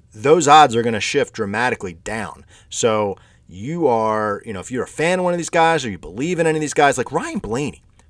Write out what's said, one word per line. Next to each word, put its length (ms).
those 340
odds 300
are 40
gonna 200
shift 320
dramatically 600
down. 520
So 480
you 380
are, 600
you 80
know, 80
if 100
you're 140
a 20
fan 320
of 60
one 80
of 40
these 120
guys 360
or 40
you 80
believe 420
in 80
any 100
of 40
these 120
guys, 240
like 140
Ryan 280
Blaney, 440